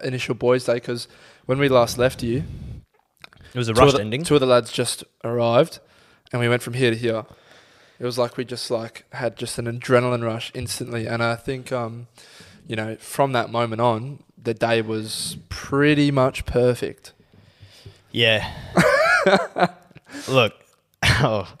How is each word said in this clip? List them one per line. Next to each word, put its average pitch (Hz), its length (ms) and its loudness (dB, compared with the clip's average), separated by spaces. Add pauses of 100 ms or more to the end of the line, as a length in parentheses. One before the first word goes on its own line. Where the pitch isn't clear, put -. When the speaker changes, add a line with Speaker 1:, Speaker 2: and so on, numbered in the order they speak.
Speaker 1:
initial 127 320 -4
boys' 123 300 2
day 120 140 0
'cause 123 280 -8 (400)
when 131 100 0
we 139 120 2
last 120 280 4
left 127 240 0
you, 127 220 -2 (1080)
Speaker 2:
It - 40 -6
was 120 100 -2
a 113 60 -2
Speaker 1:
two 113 60 4
of 127 60 8
Speaker 2:
rushed 135 120 6
Speaker 1:
the, 101 60 2
Speaker 2:
ending. 120 200 -4
Speaker 1:
two 151 120 2
of 139 60 6
the 131 60 2
lads 123 240 4
just - 320 -4 (200)
arrived 117 560 2 (520)
and 123 80 -2
we 120 80 2
went 123 140 2
from 120 140 -10
here 127 160 2
to 113 60 -2
here. 113 280 -4 (760)
It 120 60 -10
was 123 140 -4
like 120 180 -2
we 127 80 -4
just, 117 240 -10
like, 113 420 -6
had 127 260 -6
just - 200 -8
an 120 80 -6
adrenaline 123 580 2
rush 113 300 -6
instantly. 120 540 -6
And 117 160 -2
I 117 120 0
think, 127 360 -8
um, 120 340 -6 (640)
you 113 80 -6
know, 110 240 -6
from 139 320 -2
that 113 180 0
moment 113 320 -2
on, 120 380 0 (200)
the 120 140 -4
day 113 300 2
was 110 540 -6 (120)
pretty 143 640 2
much 135 340 0
perfect. - 680 -2 (1000)
Speaker 2:
Yeah. 110 420 2 (720)
Speaker 1:
<laughs> - 420 2 (600)
Speaker 2:
Look, 123 260 4 (260)
<laughs> - 240 -12
oh, 107 440 2 (140)